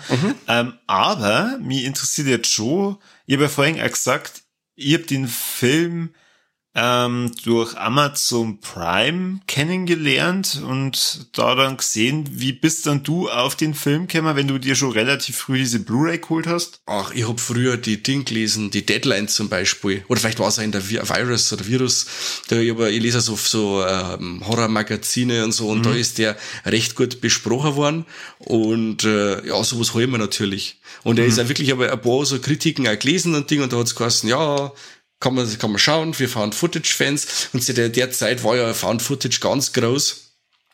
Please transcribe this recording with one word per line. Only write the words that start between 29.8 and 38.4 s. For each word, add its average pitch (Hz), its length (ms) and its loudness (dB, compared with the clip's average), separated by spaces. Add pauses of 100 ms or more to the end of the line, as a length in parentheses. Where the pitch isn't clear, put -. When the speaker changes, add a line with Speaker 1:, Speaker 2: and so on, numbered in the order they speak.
Speaker 1:
hol 117 100 2
ich 127 40 2
mir 127 100 -2
natürlich. 98 580 -4 (260)
Und 117 160 4
er 117 60 6
Speaker 2:
Mhm. 123 60 6
Speaker 1:
ist 120 100 4
auch 120 80 0
wirklich, 135 240 0
aber 123 200 2
ein 120 80 -2
paar 127 240 2
so 135 140 0
Kritiken 139 480 0
auch 107 100 2
gelesen 165 380 0
und 143 160 -2
Ding, 147 100 2
und 131 120 -2
da 120 60 0
hat's 117 180 -2
geheißen, 113 320 0
ja, 139 420 0 (520)
kann 131 120 2
man, 117 240 0
kann 110 120 -2
man 104 80 0
schauen, 160 360 2
für 127 140 0
Found-Footage-Fans. 139 1200 -2
Und 123 100 0
zu 127 120 -2
der, 117 160 2
der 127 200 2
Zeit 120 320 0